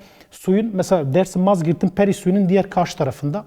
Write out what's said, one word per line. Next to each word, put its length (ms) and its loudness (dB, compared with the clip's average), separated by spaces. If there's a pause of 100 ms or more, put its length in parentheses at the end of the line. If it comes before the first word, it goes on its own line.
(320)
suyun, 420 0
mesela 400 0
Dersim 280 0
Mazgirt'in 480 2
Peri 240 0
suyunun 360 0
diğer 200 2
karşı 280 -2
tarafında 500 -4